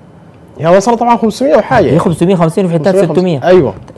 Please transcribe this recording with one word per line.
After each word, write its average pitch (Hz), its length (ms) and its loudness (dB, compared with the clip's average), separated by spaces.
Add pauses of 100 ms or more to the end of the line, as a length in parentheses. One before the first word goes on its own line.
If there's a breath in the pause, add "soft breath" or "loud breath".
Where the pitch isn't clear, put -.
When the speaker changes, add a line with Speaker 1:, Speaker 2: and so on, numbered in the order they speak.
(600)
Speaker 1:
هي 165 160 2
وصلت 220 240 0
طبعًا 240 160 0
خمسمية 254 400 0
وحاجة. 208 340 0
Speaker 2:
هي 143 80 2
خمسمية 180 360 0
وخمسين 170 300 0
وفي 170 100 -2
حتات 156 120 -2
Speaker 1:
خمسمية 190 180 2
وخمسين. 170 340 -2
Speaker 2:
ستمية. 135 100 -4
Speaker 1:
أيوة. 156 260 2 (240)